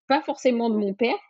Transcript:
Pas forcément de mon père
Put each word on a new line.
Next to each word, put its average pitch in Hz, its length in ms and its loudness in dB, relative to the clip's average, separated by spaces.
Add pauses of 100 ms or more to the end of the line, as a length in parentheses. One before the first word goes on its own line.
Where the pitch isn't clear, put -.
Pas 285 140 2
forcément 240 480 0
de 220 60 0
mon 202 180 -2
père 247 240 -2 (120)